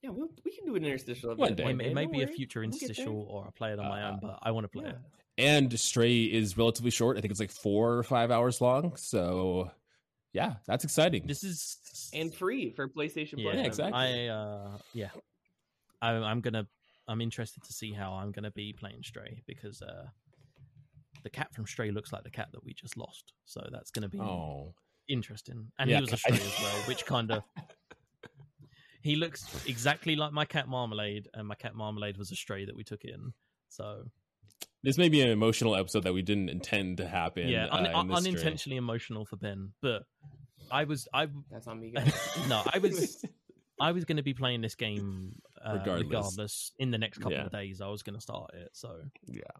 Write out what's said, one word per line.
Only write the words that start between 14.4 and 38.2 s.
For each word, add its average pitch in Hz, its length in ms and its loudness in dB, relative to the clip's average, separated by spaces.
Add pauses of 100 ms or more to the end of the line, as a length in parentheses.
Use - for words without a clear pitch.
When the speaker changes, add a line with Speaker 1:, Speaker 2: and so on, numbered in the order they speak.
Speaker 3:
yeah. 101 160 -6 (920)
I, 117 100 2
I'm 113 300 0
gonna, 110 260 -2 (400)
I'm 113 140 -2
interested 117 420 -6
to - 100 -14
see 110 200 -8
how 98 200 -6
I'm 98 180 -6
gonna 104 200 -8
be 104 220 -8
playing - 300 -14
Stray, 113 420 -12
because, - 360 -14
uh, - 280 -14 (1120)
the - 60 -10
cat - 260 -8
from 110 100 -6
Stray 107 260 -4
looks 101 220 -6
like 101 100 -10
the 117 60 -16
cat - 220 -8
that - 120 -18
we - 100 -14
just - 240 -16
lost. - 360 -14 (120)
So - 260 -14
that's - 200 -14
gonna 107 180 -4
be 90 100 -8
Speaker 2:
Oh. 82 560 -6 (320)
Speaker 3:
interesting. 117 720 -6
And 131 100 4
Speaker 2:
Yeah, 117 80 8
Speaker 3:
he - 40 4
was 131 80 0
a 120 80 2
Speaker 2:
cat- - 20 0 (160)
Speaker 3:
stray - 0 - (120)
as 101 140 -2
well, 104 160 -2 (100)
which - 180 -2
kind 117 260 0
of 107 120 0 (120)
Speaker 2:
<laughs> - 200 -16 (1300)
Speaker 3:
he 147 140 4
looks - 520 -4
exactly 139 480 2
like 151 160 0
my 151 140 2
cat 139 220 -2
Marmalade, 107 680 -2
and 107 140 -8
my 104 80 -6
cat 107 200 -10
Marmalade 107 420 -4
was 95 140 -8
a 92 40 -8
stray 98 300 -6
that 101 100 -10
we 110 80 -12
took 107 220 -10
in. 113 280 -10 (360)
So 104 400 -10 (760)
Speaker 2:
This 135 140 4
may 175 120 10
be 151 120 10
an 127 80 8
emotional 110 460 6
episode 95 280 4
that 90 100 2
we 92 80 2
didn't 95 280 2
intend 92 480 0
to 92 100 -2
happen, 85 400 0
Speaker 3:
Yeah, 110 240 2
un-, 175 160 2
Speaker 2:
uh, 170 140 2
in 180 60 0
this 185 100 4
Speaker 3:
unintentionally 170 400 2